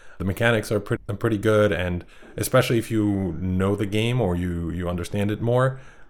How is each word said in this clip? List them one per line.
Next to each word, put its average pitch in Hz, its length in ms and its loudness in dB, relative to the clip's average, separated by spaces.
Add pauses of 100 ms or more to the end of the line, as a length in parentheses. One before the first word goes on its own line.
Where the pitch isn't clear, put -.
(180)
The 87 80 -6
mechanics 113 480 0
are 104 80 2
pre-, 113 160 -2
pretty 110 400 -2
good, 104 340 4
and 87 320 -2 (320)
especially 123 420 2
if 110 140 -2
you 98 480 0
know 92 380 2
the 110 80 -2
game 110 340 0
or 92 160 2
you, 87 360 -2
you 87 180 -4
understand 101 420 -2
it 107 100 -4
more, 127 380 2 (300)